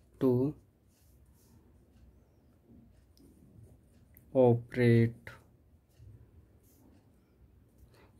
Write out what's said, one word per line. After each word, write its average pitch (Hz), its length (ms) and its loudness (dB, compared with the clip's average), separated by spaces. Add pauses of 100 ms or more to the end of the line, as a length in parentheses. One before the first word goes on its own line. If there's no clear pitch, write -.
(220)
to 131 100 0 (4000)
operate 120 960 0 (3000)